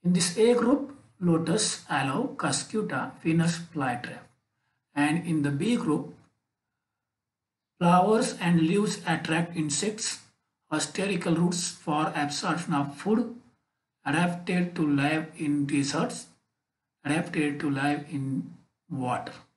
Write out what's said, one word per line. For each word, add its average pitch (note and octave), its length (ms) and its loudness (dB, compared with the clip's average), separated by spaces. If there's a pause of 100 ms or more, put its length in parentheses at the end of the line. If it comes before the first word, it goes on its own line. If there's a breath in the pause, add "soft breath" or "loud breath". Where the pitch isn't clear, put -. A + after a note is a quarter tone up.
In F3+ 100 2
this - 220 2
A A#3 200 6
group, A#3+ 420 2 (220)
lotus, E3 680 0
aloe, D3 480 -2
cuscuta, D3 760 -4 (100)
Venus E3 380 2
flytrap. - 640 -6 (720)
And D3+ 320 2
in D#3 160 0
the C#3+ 80 2
B F#3+ 240 0
group, - 400 -2 (1600)
flowers F#3 640 4
and E3+ 200 4
leaves G3+ 440 2
attract E3 500 -2
insects, E3 680 -4 (500)
hysterical F3 640 0
roots F3 340 0
for D3+ 460 -2
absorption D3+ 580 -2
of C#3+ 240 -2
food, A3 380 0 (680)
adapted F3 720 0
to D#3 120 0
live D3 400 2 (100)
in D3 300 0
deserts, D3 580 -2 (800)
adapted D3 540 -2
to D#3 100 -2
live C#3 400 0
in C3+ 460 -4 (340)
water. B2+ 440 -4 (240)